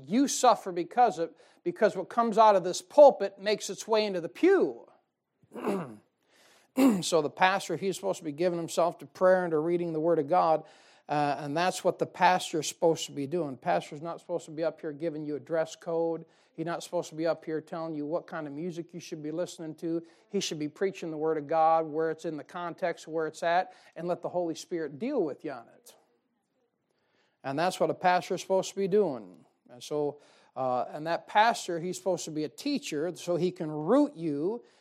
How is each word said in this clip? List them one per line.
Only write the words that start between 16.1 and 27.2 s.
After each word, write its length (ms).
He's 100
not 160
supposed 280
to 40
be 120
up 180
here 160
telling 340
you 120
what 200
kind 200
of 60
music 400
you 80
should 220
be 80
listening 460
to. 260
He 100
should 180
be 100
preaching 420
the 60
Word 200
of 100
God, 400
where 240
it's 140
in 120
the 80
context, 640
where 220
it's 160
at, 280
and 140
let 140
the 60
Holy 260
Spirit 440
deal 240
with 220
you 80
on 140
it. 180